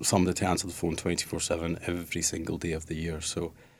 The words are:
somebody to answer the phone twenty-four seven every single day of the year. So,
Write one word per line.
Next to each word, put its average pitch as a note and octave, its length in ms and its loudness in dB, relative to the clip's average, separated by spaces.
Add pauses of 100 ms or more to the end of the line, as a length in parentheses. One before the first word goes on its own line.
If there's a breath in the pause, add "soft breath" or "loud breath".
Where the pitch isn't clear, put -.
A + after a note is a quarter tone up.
somebody F#2 340 6
to F#2+ 100 2
answer F2+ 220 2
the F2 40 -6
phone E2+ 220 0
twenty-four E2+ 460 -2
seven E2+ 440 0
every F2 380 -2
single E2 360 -2
day E2+ 120 -2
of D#2 160 -2
the E2 80 -4
year. D#2+ 260 -2
So, E2+ 320 -4 (280 soft breath)